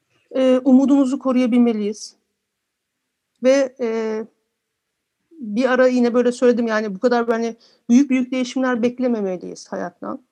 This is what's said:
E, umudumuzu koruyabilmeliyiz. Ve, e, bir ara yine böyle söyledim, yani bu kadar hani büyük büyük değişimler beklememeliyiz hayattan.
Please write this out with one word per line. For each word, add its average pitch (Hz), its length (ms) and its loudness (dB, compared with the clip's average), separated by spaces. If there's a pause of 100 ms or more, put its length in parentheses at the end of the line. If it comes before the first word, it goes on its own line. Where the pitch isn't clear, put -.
(300)
E, 262 340 2
umudumuzu 269 540 4
koruyabilmeliyiz. 240 1000 0 (1300)
Ve, 262 380 2
e, 226 400 -4 (1080)
bir 247 400 -4
ara 254 160 2
yine 247 280 2
böyle 247 180 2
söyledim, 240 340 0
yani 214 280 -4
bu 185 40 -12
kadar 240 300 0
hani 226 280 -4 (320)
büyük 254 220 4
büyük 254 220 -2
değişimler 254 500 -2
beklememeliyiz 208 880 -4
hayattan. 180 600 -10